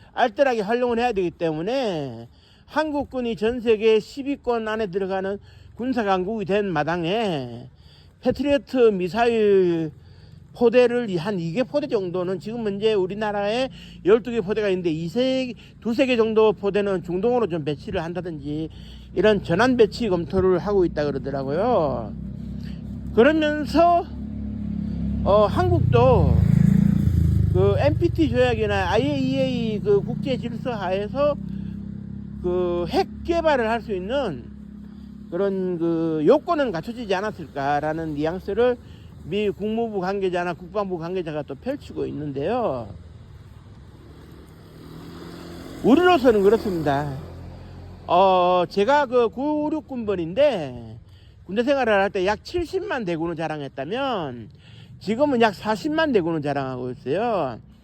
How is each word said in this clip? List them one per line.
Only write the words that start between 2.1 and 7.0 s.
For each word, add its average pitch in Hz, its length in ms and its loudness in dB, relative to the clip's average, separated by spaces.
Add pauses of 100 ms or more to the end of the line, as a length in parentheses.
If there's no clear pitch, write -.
한국군이 269 720 -2
전 226 260 -2
세계 220 380 4
십 262 280 -8
위권 240 400 -4
안에 220 200 -2
들어가는 190 520 -4 (360)
군사 240 280 -4
강국이 196 420 0
된 202 260 0
마당에 156 1000 -2 (520)